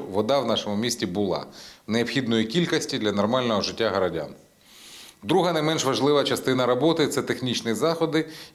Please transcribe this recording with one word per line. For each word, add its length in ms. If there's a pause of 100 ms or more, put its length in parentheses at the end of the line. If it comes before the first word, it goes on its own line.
(120)
вода 280
в 80
нашому 280
місті 300
була 400 (420)
в 40
необхідної 540
кількості 520
для 140
нормального 500
життя 280
городян. 380 (960)
Друга 300
не 80
менш 240
важлива 380
частина 420
роботи — 420
це 140
технічні 520
заходи, 520 (300)